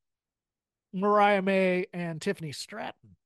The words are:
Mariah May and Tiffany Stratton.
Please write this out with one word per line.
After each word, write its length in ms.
Mariah 500
May 500
and 280
Tiffany 320
Stratton. 720